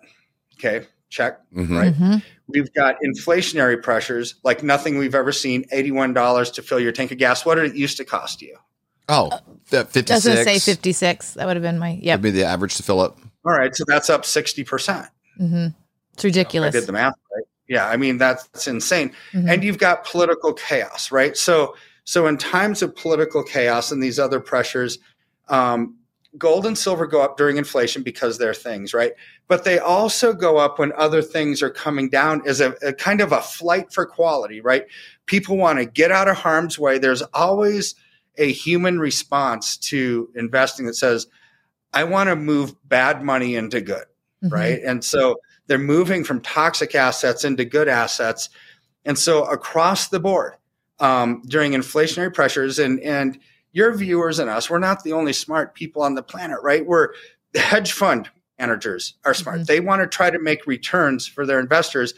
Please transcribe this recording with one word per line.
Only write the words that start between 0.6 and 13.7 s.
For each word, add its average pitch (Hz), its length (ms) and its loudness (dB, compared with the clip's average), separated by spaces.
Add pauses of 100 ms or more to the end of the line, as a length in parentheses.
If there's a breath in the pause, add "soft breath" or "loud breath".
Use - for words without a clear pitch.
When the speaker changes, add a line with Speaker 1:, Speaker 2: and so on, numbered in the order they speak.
Speaker 1:
check, - 320 -4 (140)
Speaker 2:
Mm-hmm. 87 220 -2
Speaker 1:
right? 180 180 4
Speaker 3:
Mm-hmm. 185 220 4 (320 loud breath)
Speaker 1:
We've 143 260 -2
got 135 300 2
inflationary 139 800 0
pressures 120 600 -2
like 127 200 0
nothing 143 360 0
we've 135 160 0
ever 135 180 2
seen, 127 400 -2
eighty-one 135 400 0
dollars 123 400 2
to - 100 -10
fill 127 180 -2
your 117 120 0
tank 127 180 -4
of 127 80 -10
gas. 127 260 2
What 165 120 4
did 160 100 2
it 135 100 -4
used 139 200 -4
to 135 80 -10
cost - 380 -8
you? 69 140 -20 (520)
Speaker 2:
Oh, 131 220 2 (400)
the 127 160 2
fifty-six. - 220 0 (160)
Speaker 3:
Doesn't 220 200 4
say 202 140 4
fifty-six. 180 760 -2
That - 120 -6
would 180 100 -2
have 170 60 -4
been 170 160 -2
my, 170 220 -6
yep. 165 180 2
Speaker 2:
Would 98 40 -6
be 107 80 2
the 95 140 2
average 90 320 -2
to - 60 -8
fill 95 180 2
up. - 180 0 (260)
Speaker 1:
All 170 80 2
right, 131 220 2